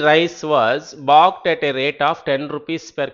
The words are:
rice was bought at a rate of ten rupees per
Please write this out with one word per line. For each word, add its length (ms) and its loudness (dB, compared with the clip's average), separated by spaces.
rice 320 2
was 280 0
bought 420 4
at 160 -4
a 100 0
rate 300 -4
of 100 -2
ten 120 0
rupees 300 -10
per 160 -4